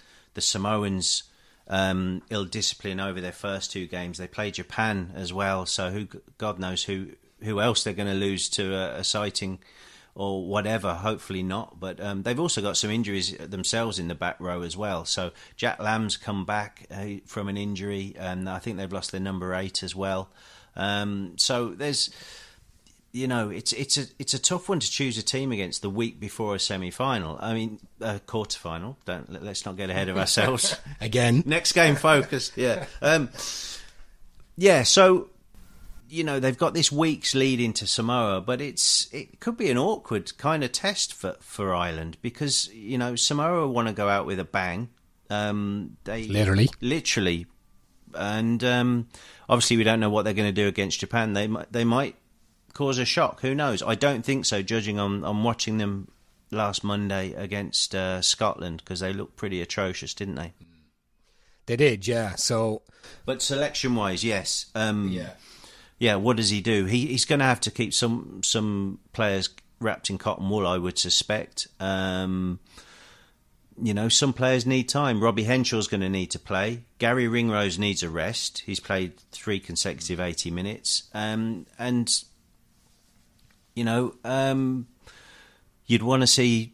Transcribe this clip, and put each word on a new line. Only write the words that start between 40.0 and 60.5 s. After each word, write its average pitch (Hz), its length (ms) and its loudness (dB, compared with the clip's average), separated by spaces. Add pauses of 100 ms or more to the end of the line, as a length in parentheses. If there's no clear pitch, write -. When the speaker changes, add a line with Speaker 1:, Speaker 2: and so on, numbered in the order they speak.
Speaker 1:
kind 151 260 0
of 120 80 -2
test - 420 -2
for, - 280 -6
for 95 340 -2
Ireland 82 460 -4
because, 127 520 -2
you 113 240 -6
know, 123 200 -2
Samoa 156 500 2
wanna 117 240 2
go 101 160 0
out 101 180 4
with 92 140 -2
a 90 60 -4
bang. 95 420 -2 (420)
Um, 104 760 -2
they 110 240 -6
Speaker 2:
Literally. 101 400 6 (100)
Speaker 1:
Literally. 98 640 0 (680)
And, 110 500 0
um, 123 460 2 (400)
obviously 120 260 4
we 113 80 6
don't 110 160 6
know 107 100 4
what 104 140 4
they're 107 100 2
gonna 104 200 2
do 101 160 4
against 98 320 0
Japan. 110 320 0
They 101 160 0
mi-, 110 200 -4
they 117 140 0
might 120 320 2 (580)
cause 135 240 0
a 127 80 0
shock. - 360 2
Who 131 140 0
knows? 135 280 0
I 113 120 2
don't 139 280 2
think 139 220 0
so, 101 160 0
judging 104 380 0
on, 101 240 0
on 104 200 0
watching 110 340 0
them 101 320 -2 (420)
last 104 320 -2
Monday 98 500 -2
against, 101 600 -4
uh, 92 260 -2
Scotland, 87 640 0
'cause 90 160 -8
they 95 140 -2
looked 101 240 -8
pretty 95 240 -4
atrocious, 92 520 -4
didn't 98 220 -6
they? 80 180 -8 (1160)